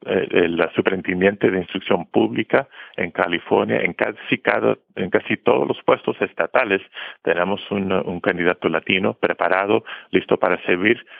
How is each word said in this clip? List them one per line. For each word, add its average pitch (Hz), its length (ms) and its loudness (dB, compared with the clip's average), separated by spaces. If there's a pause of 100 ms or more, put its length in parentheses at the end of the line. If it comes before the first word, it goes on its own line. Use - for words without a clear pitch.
el, - 380 0
el, 85 140 0
la 82 160 0
superintendiente 95 800 0
de 95 80 0
instrucción 92 460 -2
pública 113 640 0 (260)
en 87 160 -4
California. 101 720 0
En - 120 -2
casi 110 520 -4
cada, 110 320 2 (180)
en 98 140 -4
casi 107 280 -2
todos 127 300 2
los 127 180 -2
puestos 123 340 0
estatales 98 640 0 (420)
tenemos 90 380 0 (100)
un, 98 200 -2
un 90 280 -2
candidato 87 480 0
latino 95 460 0
preparado, 95 680 0 (280)
listo 87 260 0
para 90 280 0
servir, 98 320 2 (220)